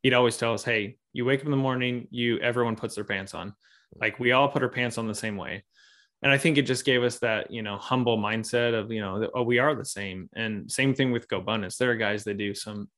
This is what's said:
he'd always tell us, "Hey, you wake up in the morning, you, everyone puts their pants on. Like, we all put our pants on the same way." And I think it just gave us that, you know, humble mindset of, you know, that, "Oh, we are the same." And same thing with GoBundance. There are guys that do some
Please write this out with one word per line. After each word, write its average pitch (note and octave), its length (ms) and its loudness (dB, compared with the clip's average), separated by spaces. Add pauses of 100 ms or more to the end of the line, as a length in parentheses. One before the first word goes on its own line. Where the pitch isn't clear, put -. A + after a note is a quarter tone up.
he'd C3 100 6
always B2 240 6
tell A#2 180 0
us, G2+ 100 -4
"Hey, A2 320 -2 (160)
you A#2+ 120 -4
wake C3+ 160 2
up D3+ 60 -8
in D3 60 -2
the C3+ 40 2
morning, B2+ 540 -2
you, A#2+ 300 0
everyone A#2 360 0
puts A2 200 -6
their G#2 80 -6
pants G2 280 -6
on. F2 220 -10 (420)
Like, G#2+ 220 -2
we B2 140 4
all C3+ 160 6
put C3+ 140 0
our B2+ 60 2
pants B2 300 -2
on A2+ 100 -4
the G#2+ 60 -4
same G#2+ 220 -6
way." E2+ 280 -10 (580)
And C#3 80 6
I C#3 60 6
think D3 220 4
it C#3+ 80 4
just B2 180 0
gave B2+ 180 4
us A#2+ 180 0
that, A2 300 0
you A2+ 120 -8
know, G2+ 160 -6
humble A#2+ 400 2
mindset A2+ 560 0
of, A2 180 -2
you A2 80 -4
know, G2 200 -4
that, A2 140 -2
"Oh, B2+ 80 0
we A#2+ 160 2
are C#3+ 160 2
the A2+ 100 -6
same." F#2+ 520 -8
And A2 340 -4
same C3 240 2
thing C3 180 2
with A#2 160 -4
GoBundance. G2 500 -4
There B2+ 140 2
are A#2 40 0
guys G#2 280 -2
that G#2 120 -4
do G2+ 180 -4
some G#2 440 -10